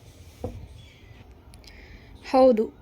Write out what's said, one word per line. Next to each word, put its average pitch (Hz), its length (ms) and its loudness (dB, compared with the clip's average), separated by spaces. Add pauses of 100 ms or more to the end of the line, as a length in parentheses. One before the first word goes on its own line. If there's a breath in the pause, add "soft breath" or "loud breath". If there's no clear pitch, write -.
(2250 soft breath)
ಹೌದು, 254 500 2